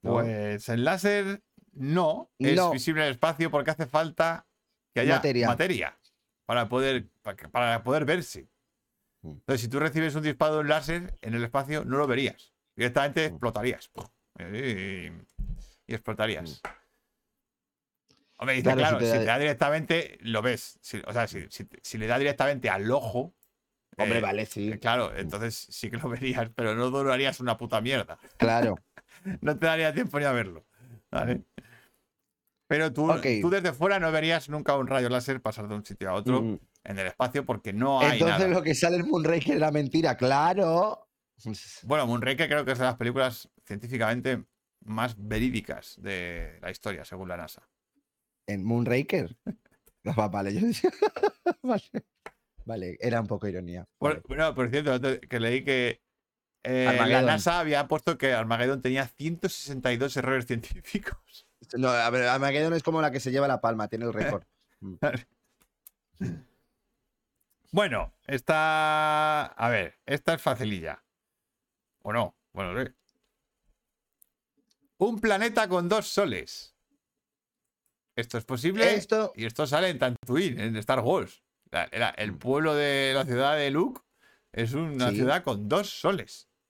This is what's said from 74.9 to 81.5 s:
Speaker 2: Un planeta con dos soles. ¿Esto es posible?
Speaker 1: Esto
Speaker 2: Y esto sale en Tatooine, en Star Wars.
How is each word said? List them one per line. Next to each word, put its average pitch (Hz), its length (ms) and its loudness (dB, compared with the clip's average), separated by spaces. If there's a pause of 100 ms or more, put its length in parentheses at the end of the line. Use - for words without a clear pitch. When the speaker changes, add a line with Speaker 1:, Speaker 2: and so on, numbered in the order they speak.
Speaker 2:
Un 214 220 2
planeta 214 480 2
con 175 200 2
dos 208 200 2
soles. - 680 -2 (1400)
¿Esto 117 240 -6
es 113 60 -6
posible? 190 500 2
Speaker 1:
Esto 214 400 0
Speaker 2:
Y 110 120 -6
esto 139 200 -2
sale 156 220 2
en 156 100 -4
Tatooine, 127 640 0
en 110 160 -4
Star 120 240 0
Wars. 131 420 0 (280)